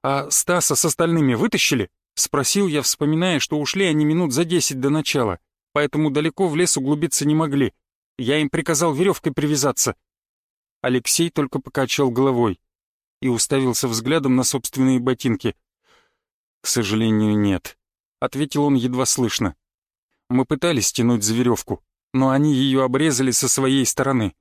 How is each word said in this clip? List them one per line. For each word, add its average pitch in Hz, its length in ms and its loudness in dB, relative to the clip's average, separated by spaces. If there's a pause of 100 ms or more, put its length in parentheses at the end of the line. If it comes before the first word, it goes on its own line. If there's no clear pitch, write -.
"А 139 280 -2
Стаса - 460 0
с - 80 0
остальными 160 500 2
вытащили?" — 127 560 0 (240)
спросил 196 540 0
я, 147 140 -2
вспоминая, 160 580 0
что - 180 -4
ушли 190 280 -2
они 151 180 2
минут 156 280 0
за 151 120 0
десять 160 340 -2
до 135 120 0
начала, 131 500 -2 (320)
поэтому 147 380 0
далеко 156 380 0
в 147 60 -2
лес 175 220 2
углубиться 147 500 -2
не 151 80 2
могли. 139 380 0 (460)
Я 135 200 0
им 151 100 0
приказал 160 460 0
верёвкой 165 380 0
привязаться. 143 640 -2 (840)
Алексей 131 480 0
только 143 280 -4
покачал 135 520 -2
головой 120 500 0 (600)
и 131 80 -2
уставился 127 600 0
взглядом 127 480 0
на 127 80 2
собственные 131 560 0
ботинки. 123 560 -2 (1040)
"К - 60 -12
сожалению, 107 720 0
нет", — 101 400 -2 (420)
ответил 143 440 -2
он 143 100 4
едва 123 320 0
слышно. 113 500 -2 (720)
"Мы 127 160 2
пытались 147 480 0
тянуть 120 300 0
за 107 120 0
верёвку, 117 500 -2 (280)
но 135 180 2
они 143 220 2
её 135 300 2
обрезали 131 480 0
со 123 180 -2
своей 135 380 2
стороны". 127 540 -2